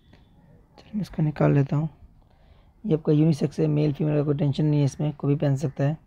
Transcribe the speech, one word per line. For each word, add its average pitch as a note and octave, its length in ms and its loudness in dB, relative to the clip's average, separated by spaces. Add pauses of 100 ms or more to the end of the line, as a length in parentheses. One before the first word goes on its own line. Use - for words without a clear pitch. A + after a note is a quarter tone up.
(960)
मैं G#3+ 60 -4
इसको - 220 -4
निकाल D3+ 300 2
लेता C#3+ 240 2
हूँ। D#3 120 -2 (960)
ये G#3 100 0
आपका D#3 180 0
unisex D3+ 480 2
है, D#3 60 0
male D3+ 260 0
female D3+ 240 -2
का D3 80 0
कोई D3+ 100 0
tension C#3+ 300 0
नहीं D3 160 2
है C#3+ 40 2
इसमें, D3 280 -2
कोई C#3+ 220 -2
भी C#3+ 60 -2
पहन C#3+ 160 0
सकता C3+ 280 -4
है। D3+ 120 -2 (100)